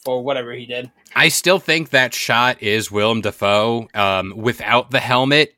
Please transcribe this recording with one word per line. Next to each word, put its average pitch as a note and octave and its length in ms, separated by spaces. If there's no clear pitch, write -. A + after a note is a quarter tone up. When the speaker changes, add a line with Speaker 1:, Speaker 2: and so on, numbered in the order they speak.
Speaker 1:
for B2+ 180
whatever B2+ 300
he B2 140
did. B2 240
Speaker 2:
I C#3+ 120
still F3+ 300
think D#3+ 320
that B2+ 240
shot B2 480
is G#2+ 280
Willem G#2+ 320
Dafoe, G#2 720
um, F#2+ 420
without A#2 560
the C3 80
helmet C3+ 580